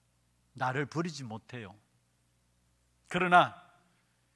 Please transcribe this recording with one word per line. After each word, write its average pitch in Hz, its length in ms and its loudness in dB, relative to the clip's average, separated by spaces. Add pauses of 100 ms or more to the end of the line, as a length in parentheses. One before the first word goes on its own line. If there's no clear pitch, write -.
(520)
나를 127 340 -4
버리지 147 380 -8
못해요. 110 500 -14 (1300)
그러나 175 460 4 (800)